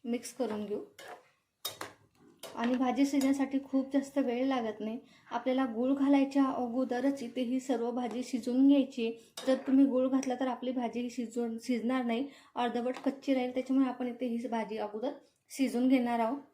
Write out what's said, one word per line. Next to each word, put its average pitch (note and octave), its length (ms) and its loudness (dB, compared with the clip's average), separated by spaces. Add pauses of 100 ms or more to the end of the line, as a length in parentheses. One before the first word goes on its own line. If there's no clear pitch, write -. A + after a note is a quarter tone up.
मिक्स A#3+ 300 -6
करून G#3+ 320 -4
घेऊ. G#3 120 -4 (1800)
आणि A#3+ 200 0
भाजी B3+ 320 2
शिजण्यासाठी C#4 580 2
खूप C4+ 280 -2
जास्त C#4 260 0
वेळ B3 300 0
लागत A#3 320 -2
नाही. A3 180 -6 (320)
आपल्याला B3+ 340 0 (100)
गूळ B3+ 200 0
घालायच्या C#4 520 4
अगोदरच B3 760 -2
इथे A#3 200 -4
ही B3 180 0
सर्व A#3+ 300 -2
भाजी A#3+ 320 -4
शिजवून B3 460 2
घ्यायची. C4 420 4 (360)
जर C4 100 4 (100)
तुम्ही C4+ 200 8
गूळ B3+ 220 2
घातला C4 320 0
तर C4 80 0
आपली B3 240 -4
भाजी A#3+ 380 -4
शिजवून, A#3 520 -4
शिजणार B3 420 0
नाही, A#3 220 -2 (280)
अर्धवट A#3+ 500 -2
कच्ची C#4 300 0
राहील. B3 200 0
त्याच्यामुळे C4 340 2
आपण B3 200 -4
इथे A#3+ 180 -6
ही A#3 220 -4
भाजी A3 300 -4
अगोदर G#3+ 340 -6 (380)
शिजवून B3+ 380 0
घेणार A#3+ 320 4
आहोत. A#3+ 200 0 (140)